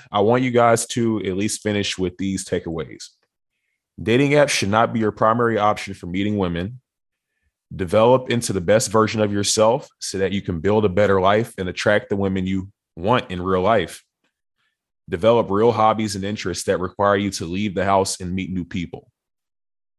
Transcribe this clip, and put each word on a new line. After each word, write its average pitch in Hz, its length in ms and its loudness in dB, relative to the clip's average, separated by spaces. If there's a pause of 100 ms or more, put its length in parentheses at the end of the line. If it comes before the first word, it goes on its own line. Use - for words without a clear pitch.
(100)
I 104 100 0
want 117 220 4
you 127 80 -2
guys 117 380 4
to 113 360 -2
at 92 120 -4
least 104 260 -4
finish 104 360 -2
with 90 180 -4
these 98 280 -4
takeaways. 80 640 -8 (920)
Dating 135 300 2
apps 143 180 4
should 98 200 -2
not 113 220 2
be 117 80 -2
your 107 120 0
primary 113 460 0
option 101 360 -2
for - 120 -14
meeting 98 320 -2
women. 92 420 -4 (960)
Develop 110 560 4
into 120 220 -2
the 95 80 -2
best 101 300 2
version 110 300 2
of 104 120 0
yourself 110 560 0 (100)
so - 200 -8
that 95 140 -2
you 101 100 -2
can 87 180 -4
build 104 240 2
a 104 40 -6
better 98 320 2
life 107 380 2
and 92 100 -4
attract 104 400 0
the 104 80 -4
women 95 300 -2
you 95 240 -4 (260)
want 107 340 0
in 90 120 -8
real 92 200 0
life. 98 420 0 (1040)
Develop 101 420 2
real 110 220 4
hobbies 110 440 2
and 95 80 -6
interests 98 400 -6
that 92 160 0
require 101 360 2
you 101 140 0
to 98 140 -8
leave 92 300 -4
the 92 100 -2
house 98 360 0
and 90 140 -6
meet 92 160 -6
new 90 140 -4
people. - 460 -10 (880)